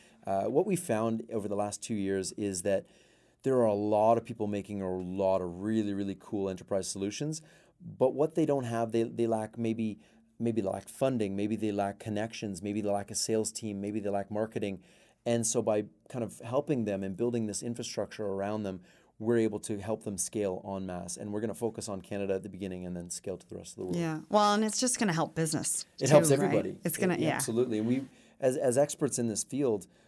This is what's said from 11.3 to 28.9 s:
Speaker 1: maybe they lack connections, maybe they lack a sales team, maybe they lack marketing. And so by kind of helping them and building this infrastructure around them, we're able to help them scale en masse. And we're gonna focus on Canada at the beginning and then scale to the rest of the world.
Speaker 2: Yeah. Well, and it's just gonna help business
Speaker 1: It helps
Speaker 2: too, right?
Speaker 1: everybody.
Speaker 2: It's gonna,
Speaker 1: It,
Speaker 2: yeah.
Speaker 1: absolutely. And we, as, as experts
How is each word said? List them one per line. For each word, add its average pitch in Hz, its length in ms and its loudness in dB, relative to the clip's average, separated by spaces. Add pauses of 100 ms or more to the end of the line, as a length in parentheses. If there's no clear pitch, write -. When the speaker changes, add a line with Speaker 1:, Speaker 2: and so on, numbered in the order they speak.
Speaker 1:
maybe 104 220 0
they 107 160 0
lack 101 260 0
connections, 104 640 -4
maybe 104 200 -2
they 101 80 -2
lack 101 200 -2
a 104 40 -10
sales 110 360 0
team, 104 300 -6
maybe 104 180 -4
they 101 120 -2
lack 98 200 0
marketing. 107 500 -2 (440)
And 117 220 2
so 117 160 2
by 107 240 2 (240)
kind 123 120 -4
of 104 180 -6
helping 127 440 0
them 98 180 -2
and 95 140 -6
building 117 300 0
this 101 160 -6
infrastructure 117 640 -6
around 101 380 -2
them, 92 180 -6 (360)
we're 117 200 4
able 107 220 2
to 107 180 -6
help 107 260 -4
them 101 120 -4
scale 98 460 -2 (140)
en 95 100 -6
masse. 90 300 -8
And 104 160 -8
we're 104 80 -4
gonna 110 140 -2
focus 113 340 -4
on 98 120 -6
Canada 98 340 -2
at 95 80 -2
the 104 60 -12
beginning 92 380 -8
and 90 100 -6
then 87 140 -8
scale 92 260 -8
to - 120 -20
the 95 80 -12
rest 92 160 -12
of - 60 -18
the 98 60 -6
world. 175 120 -2
Speaker 2:
Yeah. 160 320 -4
Well, 208 260 6
and 214 100 2
it's 214 140 -2
just 247 200 0
gonna 202 140 2
help 160 220 0
business - 520 -2 (140)
Speaker 1:
It 135 100 2
helps 151 180 10
Speaker 2:
too, 135 80 8
right? - 80 2
Speaker 1:
everybody. - 400 0
Speaker 2:
It's 175 120 0
gonna, 185 180 2
Speaker 1:
It, - 60 -2
Speaker 2:
yeah. 156 100 2
Speaker 1:
absolutely. 123 480 2
And 110 100 2
we, 131 140 2 (380)
as, 131 160 4
as 127 220 4
experts 143 400 2